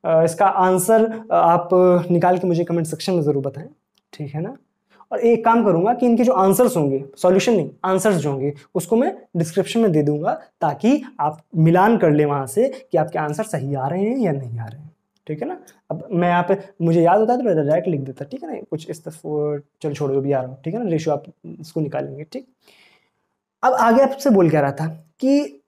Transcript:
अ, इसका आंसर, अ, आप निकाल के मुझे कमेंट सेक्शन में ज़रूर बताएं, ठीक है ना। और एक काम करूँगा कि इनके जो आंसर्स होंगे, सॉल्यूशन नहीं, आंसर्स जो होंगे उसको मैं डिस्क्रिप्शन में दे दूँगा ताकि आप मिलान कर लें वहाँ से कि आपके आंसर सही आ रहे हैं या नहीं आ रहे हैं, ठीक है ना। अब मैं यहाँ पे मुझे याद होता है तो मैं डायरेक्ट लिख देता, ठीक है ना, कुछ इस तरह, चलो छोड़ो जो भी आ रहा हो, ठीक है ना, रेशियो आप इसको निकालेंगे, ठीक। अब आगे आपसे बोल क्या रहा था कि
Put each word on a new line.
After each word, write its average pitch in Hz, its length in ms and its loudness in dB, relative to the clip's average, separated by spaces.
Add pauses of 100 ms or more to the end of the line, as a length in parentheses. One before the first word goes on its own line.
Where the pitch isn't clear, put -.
अ, 160 200 4
इसका 165 220 0
आंसर, 190 580 2
अ, 220 300 -6
आप 170 340 2 (420)
निकाल 180 280 2
के 175 80 -4
मुझे 175 180 0
कमेंट 170 220 -2
सेक्शन 160 260 -6
में 170 100 0
ज़रूर 143 200 -2
बताएं, 143 260 -10 (440)
ठीक 143 220 -14
है 156 80 -6
ना। 240 140 -10 (560)
और 214 80 -6
एक 233 240 2
काम 226 200 4
करूँगा 190 300 2
कि 247 120 -2
इनके 233 180 2
जो 240 80 2
आंसर्स 190 440 4
होंगे, 139 280 -2 (120)
सॉल्यूशन 185 360 2
नहीं, 175 180 0 (140)
आंसर्स 190 320 0
जो 147 140 -2
होंगे 139 220 -4 (220)
उसको 175 220 -2
मैं 294 160 0 (240)
डिस्क्रिप्शन 180 440 -2
में 214 120 2
दे 151 100 2
दूँगा 147 300 -2 (280)
ताकि 208 420 0 (180)
आप 151 180 -4 (180)
मिलान 180 420 4
कर 170 120 4
लें 147 140 4
वहाँ 143 220 -2
से 226 220 0
कि - 300 -4
आपके 160 200 -2
आंसर 151 260 -6
सही 139 300 -6
आ 135 140 -6
रहे 180 140 -4
हैं 226 140 -2
या 208 160 -2
नहीं 123 260 -8
आ 113 80 -10
रहे 120 140 -16
हैं, 151 100 -20 (360)
ठीक 156 160 -10
है 294 60 -8
ना। 370 100 -10 (320)
अब - 220 -10
मैं 175 160 0
यहाँ 175 200 2
पे 196 100 0 (240)
मुझे 165 200 2
याद 180 180 4
होता 220 120 0
है 247 60 0
तो 247 60 -4
मैं 190 120 0
डायरेक्ट 156 320 0
लिख 147 120 -4
देता, 135 240 -12
ठीक 233 180 -14
है 320 100 -12
ना, 220 80 -12 (100)
कुछ 160 200 -10
इस 160 140 -12
तरह, 147 560 -6 (220)
चलो 147 120 -6
छोड़ो 139 200 -4
जो 139 60 2
भी 139 120 -2
आ 135 80 0
रहा 127 100 -10
हो, 131 140 -18
ठीक 165 100 -6
है 240 80 -6
ना, 202 80 -4
रेशियो 160 240 -2
आप 147 100 -8 (220)
इसको 165 340 -10
निकालेंगे, 139 440 -8
ठीक। 269 220 -14 (1160)
अब 262 100 2
आगे 240 300 4
आपसे 269 280 0
बोल 185 200 6
क्या 156 100 2
रहा 139 120 0
था 156 140 -6 (340)
कि 285 480 0